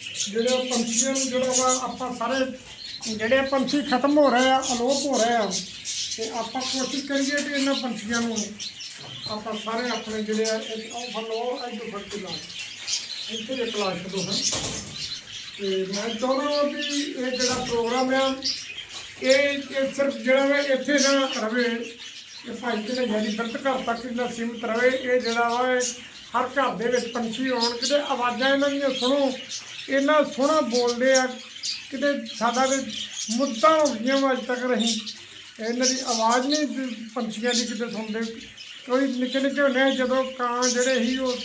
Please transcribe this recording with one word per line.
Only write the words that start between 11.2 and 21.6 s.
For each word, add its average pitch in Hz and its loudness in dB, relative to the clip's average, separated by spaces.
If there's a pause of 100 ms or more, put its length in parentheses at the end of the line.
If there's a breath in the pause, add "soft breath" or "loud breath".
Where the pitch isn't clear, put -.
ਲਓ, 240 -4 (120)
ਇੱਧਰ 208 -8
ਫੜ 202 -8
ਕੇ 202 -8
ਲਾ, 180 -10 (1000)
ਇੱਥੇ 233 -6
ਇੱਕ 226 -4
ਲਾ 190 -2
ਛੱਡੋ, 185 -6
ਹਾਂ। - -4 (1300)
ਤੇ 190 -2 (100)
ਮੈਂ 214 -4
ਚਾਹੁੰਦਾ 269 0
ਵਾਂ 294 2
ਵੀ 285 -2
ਇਹ 262 -4
ਜਿਹੜਾ 247 2
ਪ੍ਰੋਗਰਾਮ 247 0
ਆ, 269 2 (880)
ਇਹ, 254 2
ਇਹ 277 2
ਸਿਰਫ 269 2
ਜਿਹੜਾ 262 4
ਵਾ 285 4
ਇੱਥੇ 285 2
ਨਾ 262 4
ਰਵੇ, 233 0 (500)